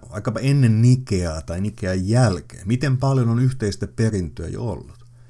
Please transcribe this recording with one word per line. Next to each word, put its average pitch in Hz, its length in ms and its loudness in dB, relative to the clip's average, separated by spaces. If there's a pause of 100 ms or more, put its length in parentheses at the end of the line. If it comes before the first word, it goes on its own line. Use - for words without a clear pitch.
vaikkapa 107 300 -4
ennen 120 420 4
Nikeaa 95 600 2
tai 85 200 -6
Nikean 95 460 -4
jälkeen, 110 600 0
miten 131 300 0
paljon 131 320 2
on 117 100 2
yhteistä 113 480 -2
perintöä 92 600 -2
jo 98 160 -8
ollut. - 420 -10 (240)